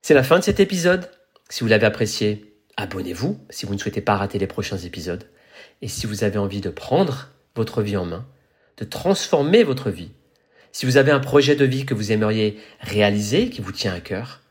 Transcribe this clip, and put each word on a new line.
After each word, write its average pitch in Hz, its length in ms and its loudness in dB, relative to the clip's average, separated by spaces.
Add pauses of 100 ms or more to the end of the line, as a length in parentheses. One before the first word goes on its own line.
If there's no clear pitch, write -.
C'est - 120 4
la 135 100 8
fin 165 160 4
de 196 40 -2
cet 202 160 0
épisode. 185 500 2 (400)
Si - 120 -8
vous 113 80 0
l'avez 110 160 6
apprécié, 107 680 -2 (220)
abonnez-vous 92 600 -6 (100)
si - 160 -12
vous 101 80 -4
ne 98 60 -4
souhaitez 104 220 -6
pas 101 160 2
rater 101 220 -2
les 95 80 -2
prochains 101 300 -6
épisodes. 87 460 -8 (580)
Et 123 60 -10
si - 180 -8
vous 104 180 -4
avez 104 140 0
envie 101 240 -4
de 92 80 -6
prendre - 600 -2 (260)
votre 113 260 -2
vie 101 160 -2
en 90 80 -2
main, 87 200 -10 (520)
de 107 80 -8
transformer 185 760 2
votre 131 260 -2
vie, 85 220 -10 (600)
si - 140 -8
vous 127 120 6
avez 139 140 6
un 139 80 4
projet 143 360 4
de 139 100 4
vie 131 200 -2
que - 80 -4
vous 104 180 -4
aimeriez 107 460 0 (220)
réaliser, 104 720 2
qui 123 120 -12
vous 98 120 -10
tient 95 200 -4
à 87 60 -8
cœur 107 520 -10